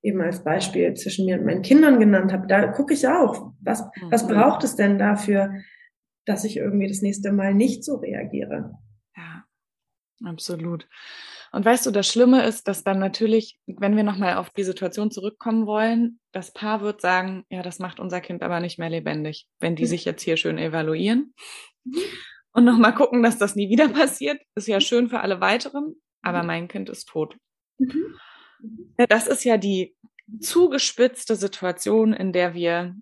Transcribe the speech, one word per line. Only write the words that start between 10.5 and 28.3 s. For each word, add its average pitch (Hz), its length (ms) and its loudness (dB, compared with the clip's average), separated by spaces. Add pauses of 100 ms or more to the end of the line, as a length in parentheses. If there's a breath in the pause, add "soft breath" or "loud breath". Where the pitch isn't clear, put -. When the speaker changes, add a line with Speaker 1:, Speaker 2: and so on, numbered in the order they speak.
Speaker 2:
Und 202 120 -2
weißt 233 220 4
du, 254 40 -2
das 202 180 0
Schlimme 247 360 6
ist, 220 240 -2
dass 196 160 -6
dann 196 140 0
natürlich, 214 680 0
wenn 202 300 0
wir 214 60 2
nochmal 190 340 0
auf 180 140 -6
die 202 140 -4
Situation 185 460 -4
zurückkommen 214 560 -4
wollen, 226 540 0 (120)
das 185 200 -12
Paar 214 300 -6
wird 208 180 -6
sagen, 185 480 -2
„Ja, 185 140 -10
das 175 160 -12
macht 185 220 -12
unser 180 200 -8
Kind 175 220 -10
aber 175 180 -4
nicht 175 180 -8
mehr 165 120 -6
lebendig, 156 580 -6 (120)
wenn 165 160 -2
die 160 80 -2
Speaker 1:
Mhm. - 40 -2
Speaker 2:
sich 165 160 -4
jetzt 170 180 -6
hier 165 140 -2
schön 165 220 -4
evaluieren.“ 165 760 -2 (500 loud breath)
Speaker 1:
Mhm. 269 160 -6 (520 loud breath)
Speaker 2:
Und 240 120 6
nochmal 233 300 6
gucken, 247 280 2
dass 226 160 2
das 202 160 -2
nie 202 140 -2
wieder 247 200 4
passiert, 285 520 0 (140)
ist 208 120 -8
ja 202 140 0
schön 240 280 2
für 240 120 -4
alle 190 200 -2
weiteren, 269 540 -2 (280)
aber 175 180 -2
Speaker 1:
Mhm. 170 60 -4
Speaker 2:
mein 170 220 -6
Kind 196 200 -10
ist - 180 -16
tot. 156 300 -8 (420)
Speaker 1:
Mhm. 277 380 -2 (440 loud breath)